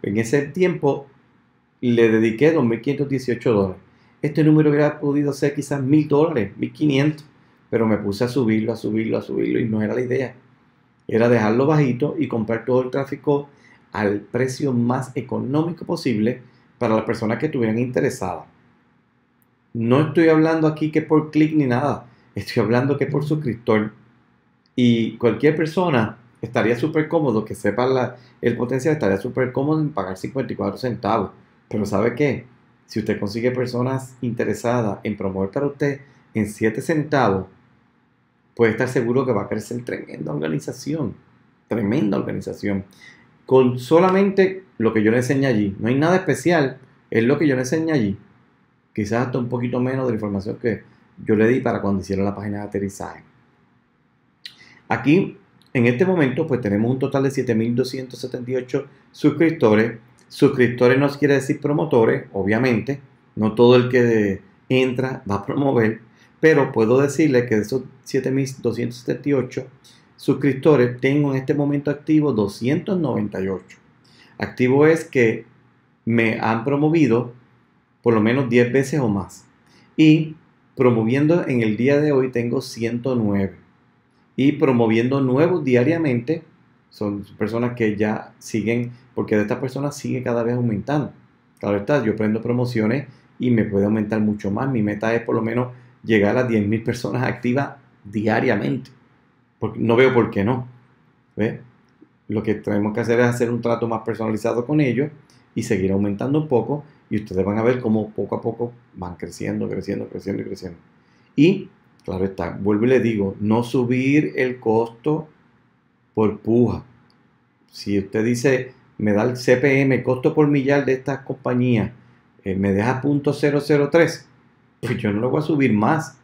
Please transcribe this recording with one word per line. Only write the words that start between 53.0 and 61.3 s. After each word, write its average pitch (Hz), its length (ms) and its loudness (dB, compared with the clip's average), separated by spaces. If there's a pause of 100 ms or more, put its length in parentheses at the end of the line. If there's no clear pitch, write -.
Aquí, 143 480 2 (380)
en 120 100 2
este 123 220 4
momento, 139 400 0
pues 123 160 -2
tenemos 107 280 0
un 131 80 0
total 139 260 -2
de 139 60 0
siete 120 240 -2
mil 113 200 0
doscientos 127 440 -6
setenta 123 320 -10
y 127 60 -2
ocho 131 300 -4 (260)
suscriptores. 127 840 2 (300)
Suscriptores 123 720 4
no 143 120 2
quiere 143 240 2